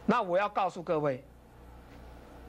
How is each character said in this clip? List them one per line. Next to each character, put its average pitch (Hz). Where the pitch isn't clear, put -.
那 226
我 180
要 202
告 202
诉 180
各 160
位， 139